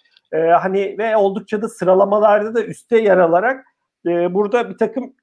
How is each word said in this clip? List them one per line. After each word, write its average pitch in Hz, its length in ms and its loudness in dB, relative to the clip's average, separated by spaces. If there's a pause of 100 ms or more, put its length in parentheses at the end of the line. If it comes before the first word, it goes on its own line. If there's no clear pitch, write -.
(340)
e, 160 40 -2
hani 175 600 0
ve 220 200 -2
oldukça 202 440 -2
da 220 80 -6
sıralamalarda 208 840 2
da 226 100 -2
üste 175 320 -4
yer 202 200 4
alarak, 185 480 0 (420)
e, 175 260 -2
burada 208 360 0
bir 190 80 -14
takım 226 460 -4